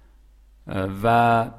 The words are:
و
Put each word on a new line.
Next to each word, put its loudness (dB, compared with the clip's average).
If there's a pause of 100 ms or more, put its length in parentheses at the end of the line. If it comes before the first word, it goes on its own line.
(1040)
و 2